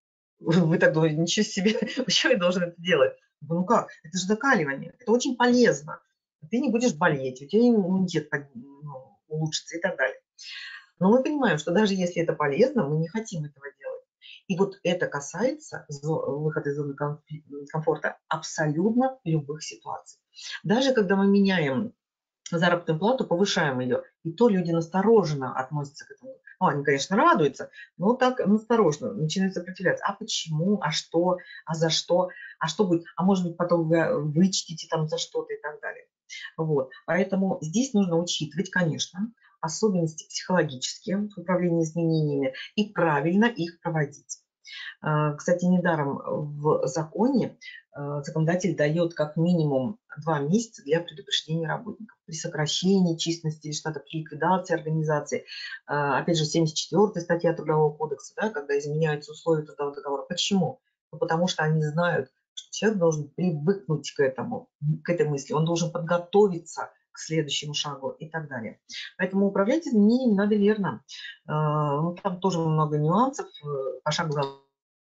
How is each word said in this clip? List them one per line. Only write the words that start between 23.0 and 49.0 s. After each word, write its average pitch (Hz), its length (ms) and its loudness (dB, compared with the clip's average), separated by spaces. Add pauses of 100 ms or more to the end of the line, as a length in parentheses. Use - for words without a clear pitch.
повышаем 170 520 0
ее, 127 240 -2 (200)
и 160 80 -6
то - 160 4
люди 180 240 2
настороженно 165 880 2
относятся 143 460 -8
к - 60 -20
этому. - 220 -18 (260)
Ну, 185 80 2
они, 143 160 0
конечно, 143 320 0
радуются, 170 540 4 (280)
но 196 160 2
так 254 320 2
настороженно 196 680 2
начинают 185 400 -2
сопротивляться. 180 520 -2
«А 202 80 -2
почему? 170 680 -2
А 151 100 -2
что? 180 460 0 (280)
А 160 100 -4
за 160 140 2
что? 180 400 2 (300)
А 151 80 -2
что 196 180 0
будет? 165 180 2 (120)
А 175 80 0
может 185 220 4
быть, 165 120 -6
потом 170 300 2
вы 156 360 2
вычтите 165 640 0
там 156 180 0
за 165 120 -4
что-то?» 156 340 -6
и 143 80 -10
так 151 200 -10
далее. - 260 -12 (500)
Вот. 156 320 0 (160)
Поэтому 190 560 0
здесь 185 320 -2
нужно 185 240 2
учитывать, 175 540 -2
конечно, 180 600 -2 (300)
особенности 165 640 -2
психологические 180 1120 -4
управления 175 460 0
изменениями 156 680 0 (220)
и 208 160 0
правильно 170 540 2
их 170 360 -4
проводить. 156 600 -4 (600)
А, 151 320 2
кстати, 180 320 0
недаром 170 560 2 (380)
в 147 280 2
законе, 190 680 0 (340)
а, 143 320 -6
законодатель 160 520 0
дает 160 380 0